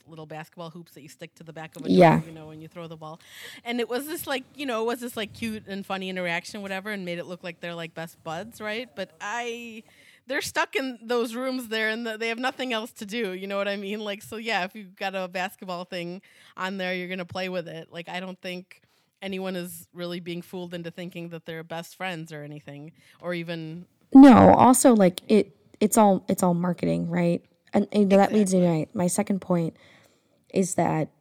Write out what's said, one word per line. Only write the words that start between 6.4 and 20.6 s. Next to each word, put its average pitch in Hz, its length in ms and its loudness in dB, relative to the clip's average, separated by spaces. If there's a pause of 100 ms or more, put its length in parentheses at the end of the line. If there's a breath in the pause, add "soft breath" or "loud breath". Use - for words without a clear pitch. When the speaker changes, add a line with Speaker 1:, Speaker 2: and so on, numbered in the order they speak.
Speaker 1:
whatever, 190 300 -8
and 196 120 -8
made 175 140 -6
it 170 80 -8
look 175 160 -12
like 175 160 -12
they're, 170 160 -10
like, 165 200 -12
best 165 280 -14
buds, 190 380 -12
right? 214 340 -8
But 190 160 -10 (100)
I, 233 640 -10 (460 soft breath)
they're 277 140 -4
stuck - 340 -4
in 262 260 -6
those 233 320 -2
rooms 254 340 -6
there, 220 200 -2
and 233 180 -4
the, 220 120 -8
they 226 100 -4
have 226 100 -4
nothing 254 340 -6
else 226 200 -6
to - 140 -14
do, 202 260 -6
you 190 160 -10
know 196 80 -4
what 202 120 -2
I 202 80 -4
mean? 208 280 -8
Like, 208 180 -8
so, - 140 -14
yeah, 220 260 -2
if 190 140 -8
you've 196 180 -18
got 196 220 -6
a 185 100 -6
basketball 180 600 -8
thing 175 360 -10 (340 soft breath)
on 190 200 -8
there, 185 180 -4
you're 180 140 -8
gonna 185 160 -8
play 185 240 -8
with 180 180 -6
it. 160 260 -16
Like, 170 160 -14
I 175 120 -8
don't 185 200 -12
think 180 400 -14 (420)
anyone 190 340 -6
is 175 380 -12
really 175 260 -8
being 175 220 -10
fooled 180 320 -12